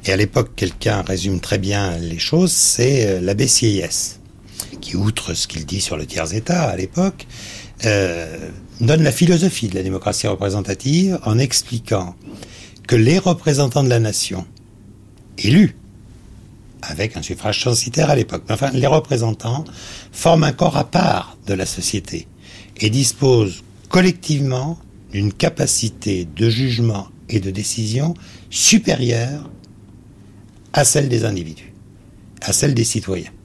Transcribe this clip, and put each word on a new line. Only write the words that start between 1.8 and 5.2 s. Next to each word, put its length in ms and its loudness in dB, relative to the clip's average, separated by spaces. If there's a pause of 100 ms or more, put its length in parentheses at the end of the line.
les 180 -6
choses, 340 2
c'est, 540 2
euh, 160 0
l'abbé 260 0
Sieyès, 720 0 (600)
qui, 140 -10
outre 400 -4